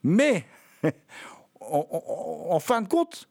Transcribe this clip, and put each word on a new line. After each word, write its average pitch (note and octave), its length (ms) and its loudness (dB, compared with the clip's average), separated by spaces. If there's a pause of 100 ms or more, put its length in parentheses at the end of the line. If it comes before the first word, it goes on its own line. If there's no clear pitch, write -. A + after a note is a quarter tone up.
mais G3+ 420 4 (180)
<laughs> - 200 -12 (760)
en, C#3 280 -2
en, D#3+ 640 -6
en D#3 60 2
fin A#3 240 0
de F#3 40 -8
compte E4 440 -2